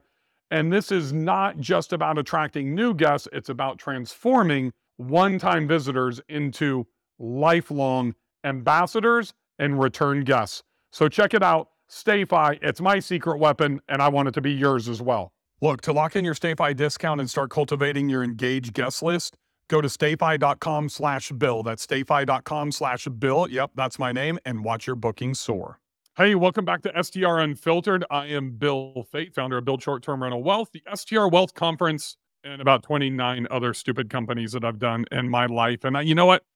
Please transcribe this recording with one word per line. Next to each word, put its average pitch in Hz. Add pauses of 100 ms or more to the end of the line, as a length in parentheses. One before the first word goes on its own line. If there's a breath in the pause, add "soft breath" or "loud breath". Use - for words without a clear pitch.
(500)
And 156
this 202
is 156
not 180
just 165
about 156
attracting 147
new 220
guests. 143
It's -
about 131
transforming 139 (240)
one-time 170
visitors 127
into 143 (320)
lifelong 131 (280)
ambassadors 175 (240)
and 143
return 139
guests. 123 (280)
So -
check 208
it 196
out, 165 (200)
StayFi. 175
It's 147
my 196
secret 170
weapon, 147
and 139
I 143
want 139
it 127
to 156
be 139
yours 135
as 117
well. 113 (300)
Look, 143
to 160
lock 156
in 190
your 165
StayFi 151
discount 147
and 127
start 135
cultivating 143
your 131
engaged 123
guest 127
list, 170 (320)
go 156
to 151
stayfi 156
dot 143
com 151
slash 139
bill. 123
That's 113
stayfi 139
dot 131
com 147
slash 131
bill. 131
Yep, 131
that's 131
my 127
name, 147
and 113
watch 113
your 127
bookings 120
soar. 90 (400)
Hey, 202
welcome 185
back 175
to 196
S 175
T 185
R 170
Unfiltered. 165
I 143
am 143
Bill 135
Fate, 160
founder 131
of 123
Build 135
Short 135
Term 135
Rental 123
Wealth, 202
the -
S 202
T 226
R 208
Wealth 175
Conference, 160 (260)
and 139
about 131
twenty-nine 127
other 123
stupid 123
companies 117
that 117
I've 113
done 117
in 127
my 123
life. 117
And 135
I, 143
you 156
know 170
what? 180 (120)